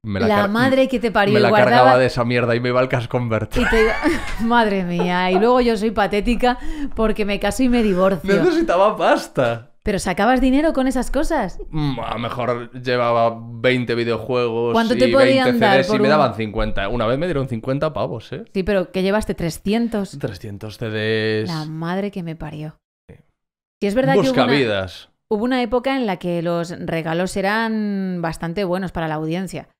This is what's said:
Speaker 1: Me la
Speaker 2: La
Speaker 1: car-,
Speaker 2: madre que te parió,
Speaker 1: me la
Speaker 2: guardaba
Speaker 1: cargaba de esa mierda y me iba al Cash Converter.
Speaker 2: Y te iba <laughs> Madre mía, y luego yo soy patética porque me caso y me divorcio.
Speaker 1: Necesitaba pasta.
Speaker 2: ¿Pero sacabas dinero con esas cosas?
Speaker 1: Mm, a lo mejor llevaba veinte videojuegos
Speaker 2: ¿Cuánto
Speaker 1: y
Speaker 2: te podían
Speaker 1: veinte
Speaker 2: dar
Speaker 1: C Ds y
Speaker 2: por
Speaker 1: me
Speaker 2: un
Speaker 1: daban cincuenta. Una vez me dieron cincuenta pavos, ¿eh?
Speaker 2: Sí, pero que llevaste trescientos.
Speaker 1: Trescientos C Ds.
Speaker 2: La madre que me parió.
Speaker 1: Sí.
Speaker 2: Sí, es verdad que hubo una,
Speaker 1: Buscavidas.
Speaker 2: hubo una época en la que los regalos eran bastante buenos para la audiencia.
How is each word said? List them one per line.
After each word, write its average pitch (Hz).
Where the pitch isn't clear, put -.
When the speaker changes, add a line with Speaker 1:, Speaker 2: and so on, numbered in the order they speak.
Speaker 1:
Me 98
la -
Speaker 2:
La 214
Speaker 1:
car-, 202
Speaker 2:
madre 262
que 262
te 233
parió, 202
Speaker 1:
me 208
la -
Speaker 2:
guardaba 214
Speaker 1:
cargaba 127
de 127
esa 120
mierda 120
y 120
me 123
iba 123
al 131
Cash 123
Converter. 117
Speaker 2:
Y 233
te 220
iba 226
<laughs> -
Madre 214
mía, 180
y 185
luego 247
yo 233
soy 220
patética 220
porque 220
me 202
caso 202
y 247
me 240
divorcio. 190
Speaker 1:
Necesitaba 220
pasta. 131
Speaker 2:
¿Pero 196
sacabas 208
dinero 277
con 262
esas 247
cosas? 262
Speaker 1:
Mm, 143
a 113
lo 113
mejor 120
llevaba 120
veinte 117
videojuegos 117
Speaker 2:
¿Cuánto 226
Speaker 1:
y -
Speaker 2:
te 254
podían 262
Speaker 1:
veinte 240
Speaker 2:
dar 196
Speaker 1:
C -
Ds 180
y 208
Speaker 2:
por 214
Speaker 1:
me 139
Speaker 2:
un -
Speaker 1:
daban 139
cincuenta. 104
Una 117
vez 127
me 160
dieron 143
cincuenta 135
pavos, 117
¿eh? 170
Speaker 2:
Sí, 190
pero 185
que 185
llevaste 202
trescientos. 202
Speaker 1:
Trescientos 104
C 117
Ds. 110
Speaker 2:
La 156
madre 170
que 196
me 165
parió. 151
Speaker 1:
Sí. -
Speaker 2:
Sí, 202
es 202
verdad 269
que 208
hubo 262
una, 135
Speaker 1:
Buscavidas. 113
Speaker 2:
hubo 214
una 254
época 247
en 254
la 185
que 170
los 170
regalos 165
eran 202
bastante 165
buenos 180
para 165
la 156
audiencia. 165